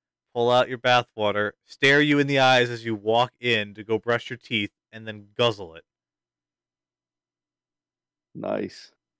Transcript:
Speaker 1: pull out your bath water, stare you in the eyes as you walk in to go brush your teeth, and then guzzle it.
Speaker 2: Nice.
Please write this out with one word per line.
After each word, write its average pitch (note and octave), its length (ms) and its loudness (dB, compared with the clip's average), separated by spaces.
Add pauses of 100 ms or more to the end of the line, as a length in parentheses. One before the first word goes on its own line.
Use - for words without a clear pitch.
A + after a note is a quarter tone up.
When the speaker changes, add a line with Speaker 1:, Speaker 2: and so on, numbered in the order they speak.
(320)
Speaker 1:
pull A#2+ 180 0
out B2 180 2
your B2+ 100 -10
bath B2 380 2
water, G#2 380 -2 (120)
stare C#3+ 340 2
you D3 200 2
in C#3 80 0
the C#3 100 0
eyes B2+ 320 4
as A2+ 140 -10
you A2+ 100 -4
walk A2+ 460 0
in G#2+ 340 -2
to G#2+ 100 -14
go A2 140 -2
brush A#2 320 -4
your B2 60 -12
teeth, G#2+ 340 -6 (220)
and A2 140 -18
then G#2 300 -16
guzzle G2+ 380 -2
it. E2 100 -20 (2500)
Speaker 2:
Nice. - 580 -10 (280)